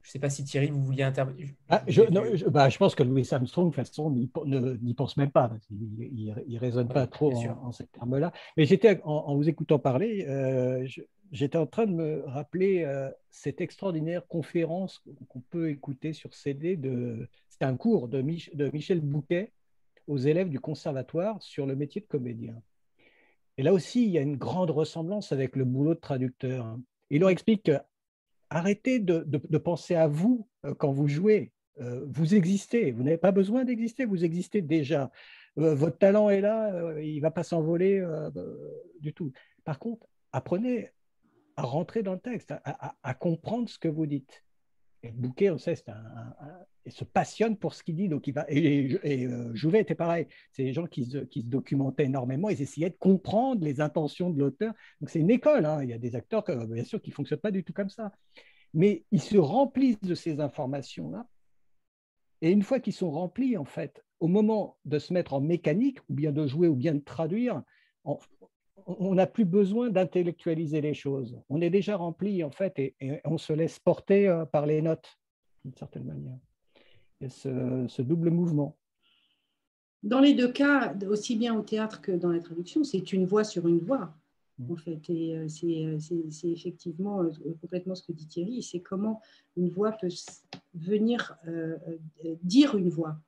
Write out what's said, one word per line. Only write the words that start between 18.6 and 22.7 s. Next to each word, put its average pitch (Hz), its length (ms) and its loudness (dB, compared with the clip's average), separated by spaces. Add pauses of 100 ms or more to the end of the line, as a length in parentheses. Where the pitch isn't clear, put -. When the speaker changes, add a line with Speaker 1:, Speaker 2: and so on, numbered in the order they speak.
Speaker 2:
Michel 156 300 -2
Bouquet 151 520 -2 (540)
aux 143 100 -2
élèves 156 320 2
du 131 100 -4
conservatoire 156 840 -6
sur - 240 -8
le 135 100 -4
métier 143 260 -6
de - 60 -20
comédien. 117 480 -6 (1000)